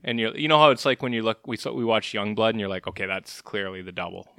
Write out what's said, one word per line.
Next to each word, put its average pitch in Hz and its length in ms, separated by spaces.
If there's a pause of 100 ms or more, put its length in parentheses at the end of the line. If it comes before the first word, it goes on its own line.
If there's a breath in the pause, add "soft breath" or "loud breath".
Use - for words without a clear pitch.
And 117 160
you, 113 140
you 151 140
know 156 100
how 151 120
it's 123 140
like 131 180
when 127 100
you 113 100
look, 110 240
we 117 100
saw, - 160
we 123 120
watch 110 280
Youngblood 107 380
and 110 100
you're 98 80
like, 92 180
"Okay, 95 200
that's 95 340
clearly 95 420
the 92 100
double," 90 360 (100)